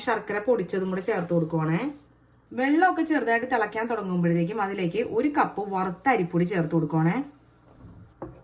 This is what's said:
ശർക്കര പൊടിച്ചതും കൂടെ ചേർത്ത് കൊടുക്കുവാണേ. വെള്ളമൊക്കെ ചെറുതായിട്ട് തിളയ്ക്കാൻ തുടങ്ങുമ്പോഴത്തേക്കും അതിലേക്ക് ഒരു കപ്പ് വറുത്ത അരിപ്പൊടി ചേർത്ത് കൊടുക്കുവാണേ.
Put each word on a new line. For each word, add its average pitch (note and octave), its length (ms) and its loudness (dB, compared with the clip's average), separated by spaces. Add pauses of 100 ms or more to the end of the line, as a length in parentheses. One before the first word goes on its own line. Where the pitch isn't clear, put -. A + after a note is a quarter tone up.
ശർക്കര G#3 300 -2 (100)
പൊടിച്ചതും F#3+ 440 0
കൂടെ F3+ 180 -4
ചേർത്ത് F3 260 -2
കൊടുക്കുവാണേ. E3 460 0 (800)
വെള്ളമൊക്കെ D#4+ 500 4
ചെറുതായിട്ട് A#3 440 2
തിളയ്ക്കാൻ A3 380 -2
തുടങ്ങുമ്പോഴത്തേക്കും F3+ 760 0
അതിലേക്ക് G3 360 -2 (160)
ഒരു C#4 120 2 (100)
കപ്പ് G3 220 0 (120)
വറുത്ത F#3 320 -4 (100)
അരിപ്പൊടി F3 360 0
ചേർത്ത് E3+ 260 0
കൊടുക്കുവാണേ. D#3+ 400 2 (1300)